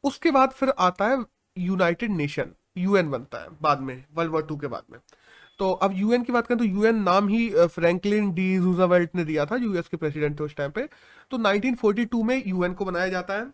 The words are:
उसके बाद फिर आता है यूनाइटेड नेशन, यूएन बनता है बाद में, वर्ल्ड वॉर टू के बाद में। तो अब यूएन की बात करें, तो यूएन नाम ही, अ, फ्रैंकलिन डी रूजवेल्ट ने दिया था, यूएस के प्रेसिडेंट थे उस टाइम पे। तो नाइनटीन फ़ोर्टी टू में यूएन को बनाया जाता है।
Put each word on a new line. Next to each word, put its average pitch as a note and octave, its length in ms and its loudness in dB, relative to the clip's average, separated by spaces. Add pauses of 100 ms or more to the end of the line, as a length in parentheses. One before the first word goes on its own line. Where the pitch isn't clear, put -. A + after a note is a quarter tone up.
उसके C#4+ 260 0
बाद C4 200 4
फिर C4 280 -2
आता F3+ 280 0
है B3 180 0 (340)
यूनाइटेड F3+ 520 0
नेशन, D3 340 -2 (320)
यूएन F3+ 340 2
बनता A#2+ 320 -8
है - 60 -16 (140)
बाद D3 180 2
में, C3 240 -10 (100)
वर्ल्ड D#3+ 180 -2
वॉर D#3 100 0
टू D#3 140 -8
के C#3+ 100 -10
बाद A#2+ 240 -8
में। A#2 100 -20 (580)
तो F#3+ 140 0
अब G3 220 0
यूएन A3 280 2
की A#3+ 100 -4
बात A#3 140 0
करें, A#3+ 120 0
तो A#3+ 60 0
यूएन G#3+ 380 2
नाम F#3+ 260 2
ही, A3+ 260 0
अ, E3+ 120 6
फ्रैंकलिन F#3 680 0
डी F#3 260 0
रूजवेल्ट F3+ 560 4
ने F3 100 -2
दिया D3+ 220 -2
था, G3+ 100 -4
यूएस G3+ 320 -2
के - 80 -8
प्रेसिडेंट D3+ 440 -4
थे D3+ 40 -4
उस D3 120 -10
टाइम C#3+ 140 -4
पे। B3+ 180 -6 (420)
तो B3+ 80 -4
नाइनटीन G#3+ 360 2
फ़ोर्टी G#3+ 300 0
टू A3+ 180 -2
में B3+ 240 0
यूएन F#3 280 -2
को F#3+ 100 -6
बनाया F#3 240 -2
जाता F#3 260 -6
है। A3 200 -6